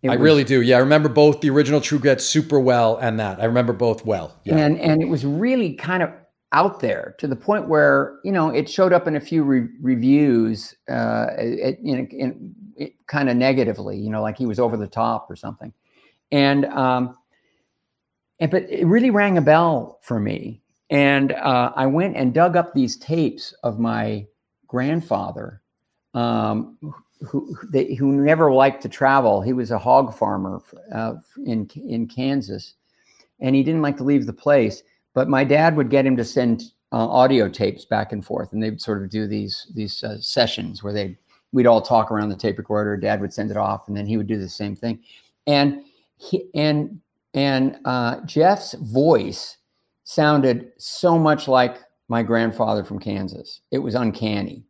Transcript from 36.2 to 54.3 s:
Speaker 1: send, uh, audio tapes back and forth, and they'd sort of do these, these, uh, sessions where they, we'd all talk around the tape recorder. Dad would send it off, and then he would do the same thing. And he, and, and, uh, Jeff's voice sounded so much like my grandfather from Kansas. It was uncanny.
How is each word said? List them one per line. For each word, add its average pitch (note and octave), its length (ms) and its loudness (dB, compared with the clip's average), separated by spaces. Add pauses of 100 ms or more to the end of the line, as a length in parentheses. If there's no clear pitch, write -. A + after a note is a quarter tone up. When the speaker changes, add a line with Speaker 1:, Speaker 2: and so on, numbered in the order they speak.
Speaker 1:
send, A#2 380 0 (280)
uh, A2+ 180 0
audio B2+ 400 4
tapes G2 380 -4
back G#2 260 -4
and G#2 120 -8
forth, - 280 -8
and G#2+ 100 -4
they'd A2 180 -6
sort G#2 220 -6
of F#2+ 60 -8
do G#2+ 180 -6
these, G2+ 480 -8
these, G#2+ 300 -8
uh, A2 160 -10
sessions A2 600 -4
where G2+ 100 -8
they, G2 240 -6 (360)
we'd B2 140 4
all A#2 140 6
talk A2 300 0
around G#2+ 180 -2
the G2 80 -6
tape G#2 220 -4
recorder. G#2 400 -4
Dad G#2 220 -2
would G2+ 120 -8
send G#2 180 -6
it G2+ 60 -6
off, G2 320 -4
and G2+ 80 -8
then G2+ 100 -6
he A2 120 -2
would G2+ 80 -4
do G#2+ 120 -4
the F#2+ 100 -8
same G2+ 280 -10
thing. A#2 220 -8 (480)
And C#3+ 380 0 (340)
he, - 360 -6
and, D3+ 460 -2 (320)
and, C3+ 540 0
uh, B2 400 -2
Jeff's F#3 480 0
voice B2+ 840 -2 (480)
sounded C#3+ 760 0
so - 400 0
much D3+ 300 2
like B2+ 300 2 (300)
my A#2 140 -2
grandfather A2 600 0
from G2 140 -10
Kansas. F#2+ 640 -10 (100)
It B2+ 80 -2
was A#2 160 -4
uncanny. G#2+ 760 -4